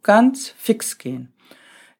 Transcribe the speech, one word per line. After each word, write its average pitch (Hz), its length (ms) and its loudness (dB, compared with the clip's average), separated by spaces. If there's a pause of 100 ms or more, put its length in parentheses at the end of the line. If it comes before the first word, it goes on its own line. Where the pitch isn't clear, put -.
ganz 247 460 2
fix - 480 -6
gehen. 127 320 -12 (720)